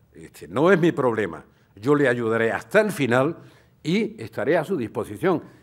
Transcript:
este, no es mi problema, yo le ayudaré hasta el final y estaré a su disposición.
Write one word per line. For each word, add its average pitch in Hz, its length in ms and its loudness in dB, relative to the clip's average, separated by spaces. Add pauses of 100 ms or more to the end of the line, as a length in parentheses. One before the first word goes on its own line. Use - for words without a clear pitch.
(120)
este, 80 360 -20
no 147 240 2
es 180 80 4
mi 165 120 4
problema, 107 520 -2 (320)
yo 131 180 2
le 143 140 4
ayudaré 113 440 0
hasta 135 280 0
el 214 100 2
final 135 460 0 (460)
y 175 380 -2
estaré 113 360 -2
a 156 80 0
su 190 140 -4
disposición. 120 640 -2 (200)